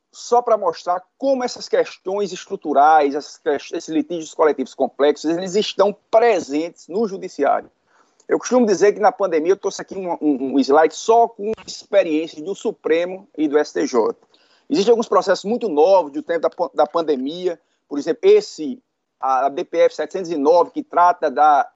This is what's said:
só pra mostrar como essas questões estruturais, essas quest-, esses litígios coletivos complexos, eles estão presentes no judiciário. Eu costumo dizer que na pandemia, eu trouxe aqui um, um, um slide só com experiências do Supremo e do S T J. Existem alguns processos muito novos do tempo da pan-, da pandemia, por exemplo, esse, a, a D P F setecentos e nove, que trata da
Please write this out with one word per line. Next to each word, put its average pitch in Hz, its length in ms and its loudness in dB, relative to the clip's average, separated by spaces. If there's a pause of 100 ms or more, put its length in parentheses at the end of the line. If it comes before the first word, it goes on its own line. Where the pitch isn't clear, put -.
(100)
só - 300 -2
pra 240 160 0
mostrar 180 460 -4 (160)
como 269 260 -2
essas 208 240 -10
questões 190 640 -4
estruturais, 151 840 2
essas 143 220 -10
quest-, - 360 -4
esses 165 160 -10
litígios 156 440 -4
coletivos 143 420 -2
complexos, 143 560 -2
eles 175 260 -4
estão 202 380 0 (160)
presentes 170 800 0
no 214 180 -2
judiciário. 170 640 -4 (560)
Eu 160 120 0
costumo 240 280 0
dizer 202 260 2
que - 60 -4
na 208 140 2
pandemia, 175 400 0
eu 196 40 0
trouxe 190 260 -8
aqui - 120 -14
um, 185 260 -6
um, 135 340 -2
um 139 40 2
slide 143 380 2
só 233 320 2
com 214 240 -8 (140)
experiências 165 760 -2
do 190 120 -8
Supremo 180 840 -4
e 156 100 -2
do 143 120 2
S 151 140 -4
T 170 140 -4
J. 117 300 -2 (520)
Existem 185 220 0
alguns 226 180 4
processos 185 360 0
muito 233 240 -4
novos 165 420 4
do 143 120 -8
tempo 170 180 -4
da 156 100 -2
pan-, - 240 -6
da 147 120 2
pandemia, 160 760 -4 (280)
por 143 120 -8
exemplo, 160 280 -2
esse, 156 540 0 (380)
a, 131 260 0
a - 20 2
D 139 160 -6
P - 140 -8
F 170 160 4
setecentos 165 380 -8
e 170 40 -4
nove, 151 360 4
que 151 100 -8
trata 175 480 2
da 143 460 2